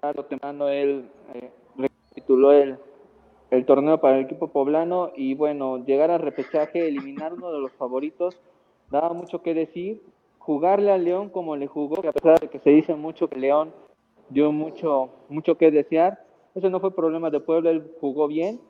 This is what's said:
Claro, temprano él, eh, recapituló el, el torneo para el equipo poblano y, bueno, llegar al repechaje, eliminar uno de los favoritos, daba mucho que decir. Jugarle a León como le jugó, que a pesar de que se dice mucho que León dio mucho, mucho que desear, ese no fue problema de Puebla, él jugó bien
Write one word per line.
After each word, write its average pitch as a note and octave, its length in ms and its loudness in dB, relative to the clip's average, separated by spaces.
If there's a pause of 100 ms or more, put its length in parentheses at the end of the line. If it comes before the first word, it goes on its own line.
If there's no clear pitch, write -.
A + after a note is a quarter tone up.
Claro, C#3+ 260 -6
temprano C#3+ 420 -6
él, C#3 420 -2 (240)
eh, B2 160 -16 (260)
recapituló C3+ 760 2
el, C#3 260 4 (720)
el B2+ 160 0
torneo D3+ 340 2
para C3+ 180 4
el C3+ 80 -2
equipo D#3 260 -10
poblano E3 640 -2
y, C3+ 180 -4
bueno, C#3 500 -4
llegar C#3+ 280 2
al E3+ 80 0
repechaje, D3+ 680 -4
eliminar C#3+ 460 -8
uno F3 180 -12
de D3+ 80 -8
los C3+ 140 -8
favoritos, D3 640 -6 (560)
daba D#3+ 220 -2
mucho F3 280 -12
que E3 100 -4
decir. F3 480 -6 (380)
Jugarle F#3+ 540 2
a F#3+ 60 4
León F3+ 300 -2
como E3+ 280 -8
le C#3+ 100 -6
jugó, D3+ 340 -4
que D#3+ 80 -4
a D3 40 -2
pesar D#3+ 260 6
de C#3 100 -2
que C3+ 120 -14
se C#3+ 100 4
dice D3+ 240 6
mucho D#3 340 -6
que C3 120 -8
León D3 340 0 (560)
dio D3 220 2
mucho, D3+ 580 -2 (180)
mucho D#3 300 -2
que D#3+ 140 6
desear, D#3+ 520 2 (300)
ese F#3 160 0
no F#3 100 -4
fue F#3+ 120 -2
problema E3 380 -2
de E3+ 80 -2
Puebla, E3 320 0
él D#3+ 300 -4
jugó D3 260 -2
bien E3 420 -4